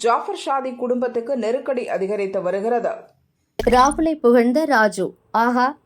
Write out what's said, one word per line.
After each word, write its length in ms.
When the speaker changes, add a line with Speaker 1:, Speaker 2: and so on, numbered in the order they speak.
Speaker 1:
ஜாஃபர் 440
சாதிக் 320
குடும்பத்துக்கு 580
நெருக்கடி 520
அதிகரித்து 540
வருகிறது. 460
Speaker 2:
ராகுலை 440
புகழ்ந்த 500
ராஜு, 500
"ஆஹா, 560